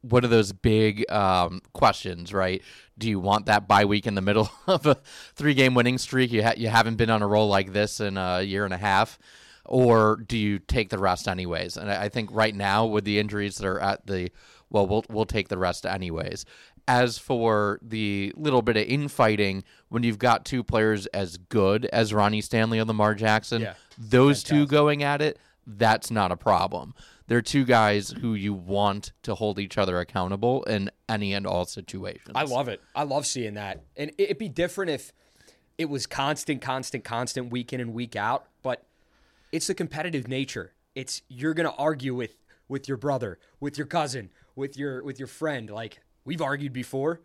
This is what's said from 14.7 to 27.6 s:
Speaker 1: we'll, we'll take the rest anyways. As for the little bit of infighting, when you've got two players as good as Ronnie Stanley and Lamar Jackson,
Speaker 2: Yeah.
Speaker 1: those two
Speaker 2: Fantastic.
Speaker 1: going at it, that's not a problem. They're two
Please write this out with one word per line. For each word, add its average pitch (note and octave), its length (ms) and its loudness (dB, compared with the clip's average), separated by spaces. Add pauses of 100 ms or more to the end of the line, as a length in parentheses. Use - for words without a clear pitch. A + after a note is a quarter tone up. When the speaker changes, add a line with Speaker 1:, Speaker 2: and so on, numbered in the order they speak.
Speaker 1:
we'll, G#2+ 240 0
we'll A2 160 -2
take G#2+ 220 -4
the G2 100 -6
rest F2+ 300 -2
anyways. F2+ 580 -6 (420)
As B2 300 2
for A2 640 0
the G#2 560 -2
little C#3+ 240 2
bit A2 160 2
of G#2+ 80 2
infighting, G#2+ 800 0 (260)
when A#2 140 -2
you've A2 160 0
got A#2+ 260 2
two B2 180 -4
players A2 440 2
as F2+ 300 -6
good G2+ 480 2
as G#2+ 280 0
Ronnie G#2+ 280 2
Stanley A2+ 360 0
and A2 100 0
Lamar G#2+ 280 2
Jackson, A2 480 0
Speaker 2:
Yeah. F#2+ 100 -8 (240)
Speaker 1:
those B2+ 460 6
two - 100 -12
Speaker 2:
Fantastic. D3 160 4
Speaker 1:
going D3 320 4
at C#3+ 220 0
it, D3+ 160 -2 (260)
that's A2 460 2
not G2+ 200 2
a F2 60 -2
problem. F#2 560 0 (340)
They're A#2 140 2
two C#3 240 0